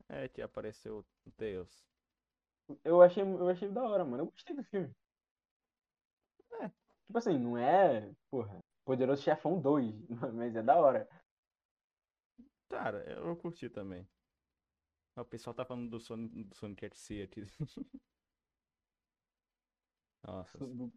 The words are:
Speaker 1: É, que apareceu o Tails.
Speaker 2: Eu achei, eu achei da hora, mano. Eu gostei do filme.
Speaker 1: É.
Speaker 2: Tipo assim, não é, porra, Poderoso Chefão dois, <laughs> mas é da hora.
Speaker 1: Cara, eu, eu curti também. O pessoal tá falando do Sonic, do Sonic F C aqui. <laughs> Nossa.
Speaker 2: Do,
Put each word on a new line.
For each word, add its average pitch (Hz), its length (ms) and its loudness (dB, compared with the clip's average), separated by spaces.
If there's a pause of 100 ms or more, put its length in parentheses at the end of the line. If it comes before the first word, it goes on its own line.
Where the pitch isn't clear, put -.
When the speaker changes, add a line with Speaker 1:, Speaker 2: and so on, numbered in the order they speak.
Speaker 1:
É, 139 220 -10
que - 120 -14
apareceu 110 580 -12 (260)
o - 60 -20
Tails. 92 520 -10 (1040)
Speaker 2:
Eu 170 160 8
achei, 180 220 10
eu 180 260 0
achei 185 200 -2
da 220 140 -4
hora, 208 220 0
mano. 127 180 -4
Eu 175 80 -4
gostei - 240 -14
do 269 80 -10
filme. 185 260 -6 (1700)
Speaker 1:
É. 226 80 -8 (360)
Speaker 2:
Tipo 208 120 -6
assim, 233 200 2
não 120 200 -2
é, 131 520 4 (220)
porra, 107 280 -6 (260)
Poderoso 131 380 2
Chefão 160 360 0
dois, 139 340 2 (160)
<laughs> 117 240 -6
mas 117 220 -6
é 113 80 -4
da 139 140 6
hora. 147 320 4 (1600)
Speaker 1:
Cara, 104 420 -6
eu, - 160 -10
eu 170 80 -4
curti 165 340 -10
também. 95 380 -12 (1080)
O 120 80 -10
pessoal 120 280 -12
tá 127 120 -8
falando 120 240 -8
do 113 100 -10
Sonic, 113 440 -12
do 98 120 -18
Sonic 104 300 -12
F 101 120 -18
C 107 260 -12
aqui. 98 180 -14 (180)
<laughs> - 420 -12 (2250)
Nossa. 95 320 -16
Speaker 2:
Do, 247 400 -12